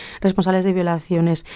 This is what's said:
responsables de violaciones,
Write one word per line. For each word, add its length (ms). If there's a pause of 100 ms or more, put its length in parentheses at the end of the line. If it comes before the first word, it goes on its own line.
(220)
responsables 440
de 80
violaciones, 720 (100)